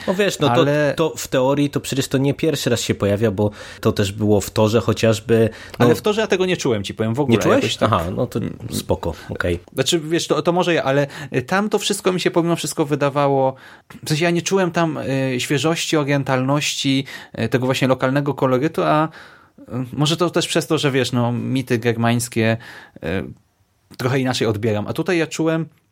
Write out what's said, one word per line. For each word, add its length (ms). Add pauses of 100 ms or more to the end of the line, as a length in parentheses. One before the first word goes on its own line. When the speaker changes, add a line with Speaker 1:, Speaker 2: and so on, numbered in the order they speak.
Speaker 1:
No 80
wiesz, 240
no 80
to, 60
Speaker 2:
ale 440
Speaker 1:
to 200
w 120
teorii 420
to 100
przecież 280
to 100
nie 160
pierwszy 360
raz 100
się 140
pojawia, 360
bo 200 (300)
to 120
też 200
było 280
w 100
Torze 300
chociażby, 720 (280)
no 80
Speaker 2:
Ale 80
w 80
Torze 180
ja 60
tego 200
nie 100
czułem, 280
ci 100
powiem, 200
w 60
ogóle 160
Speaker 1:
Nie 60
czułeś? 200
Speaker 2:
jakoś 140
tak. 160
Speaker 1:
Aha, 240
no 100
to 140 (300)
spoko, 440 (160)
okej. 280 (160)
Speaker 2:
Znaczy, 260
wiesz, 260
to, 160
to 100
może 220
ja, 80
ale, 240 (240)
e, 120
tam 260
to 100
wszystko 340
mi 80
się 100
pomimo 260
wszystko 280
wydawało, 720 (500)
w 40
sensie 160
ja 60
nie 120
czułem 280
tam, 280 (360)
e, 60
świeżości, 560
orientalności, 1080 (280)
e, 160
tego 180
właśnie 220
lokalnego 460
kolorytu, 480
a, 260 (600)
e, 240
może 240
to 140
też 180
przez 180
to, 120
że 120
wiesz, 220
no, 200
mity 460
germańskie, 800 (460)
e, 200 (760)
trochę 240
inaczej 280
odbieram. 380
A 60
tutaj 260
ja 80
czułem 400 (260)